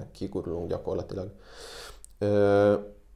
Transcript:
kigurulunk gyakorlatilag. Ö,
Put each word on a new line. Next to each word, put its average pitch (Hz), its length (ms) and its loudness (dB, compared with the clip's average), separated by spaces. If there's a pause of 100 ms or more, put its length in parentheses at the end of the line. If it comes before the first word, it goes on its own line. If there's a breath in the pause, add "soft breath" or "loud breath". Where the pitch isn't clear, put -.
(120)
kigurulunk 87 560 -6
gyakorlatilag. 90 640 -6 (880 loud breath)
Ö, 101 560 6 (420)